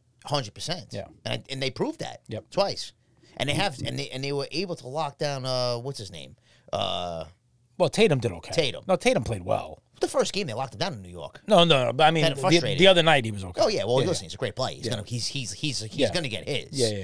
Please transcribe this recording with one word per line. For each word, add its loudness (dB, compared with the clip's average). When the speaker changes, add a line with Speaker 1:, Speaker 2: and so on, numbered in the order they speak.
Speaker 1:
Hundred -2
percent. -10
Speaker 2:
Yeah. -8
Speaker 1:
And -4
I, -14
and -6
they -2
proved -4
that -10
Speaker 2:
Yep. -10
Speaker 1:
twice. -4
And -2
they 0
have, -2
and -4
they, -6
and -8
they -4
were -4
able -6
to -14
lock -6
down, -4
uh, 0
what's -8
his -12
name? -16
Uh, -4
Speaker 2:
Well, 4
Tatum 4
did 0
okay. -12
Speaker 1:
Tatum. 0
Speaker 2:
No, 4
Tatum 2
played -6
well. -4
Speaker 1:
The 2
first 0
game, -4
they -6
locked -6
him -14
down -2
in -12
New -16
York. -14
Speaker 2:
No, 8
no, 6
no, 0
but 4
I 8
mean, 2
Speaker 1:
Kinda 2
Speaker 2:
the, -6
Speaker 1:
frustrating. 4
Speaker 2:
the 10
other 8
night 6
he -2
was -8
okay. -4
Speaker 1:
Oh, 4
yeah, 0
well, 4
Speaker 2:
Yeah, 0
Speaker 1:
listen, -2
Speaker 2:
yeah. -12
Speaker 1:
he's -12
a -12
great -4
player. -4
He's -10
Speaker 2:
Yeah. -2
Speaker 1:
gonna, -4
he's, -6
he's, -6
he's -6
Speaker 2:
Yeah. 0
Speaker 1:
gonna -2
get -6
his. -6
Speaker 2:
Yeah, 2
yeah, -4